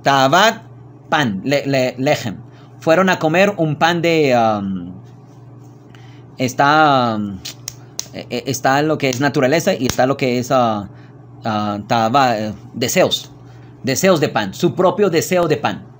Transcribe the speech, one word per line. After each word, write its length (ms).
Ta'abat, 600
pan, 340
le-, 220
le-, 320
lejem. 400
Fueron 300
a 80
comer 400
un 180
pan 240
de, 340
um, 600
está... 800
Um, 220
e-, 160
e-, 160
está 360
lo 140
que 140
es 100
naturaleza 540
y 120
está 200
lo 100
que 220
es... 120
Uh, 360
uh, 420
ta'abat, 520
eh, 140
deseos. 580
Deseos 380
de 100
pan, 240
su 200
propio 360
deseo 380
de 100
pan. 280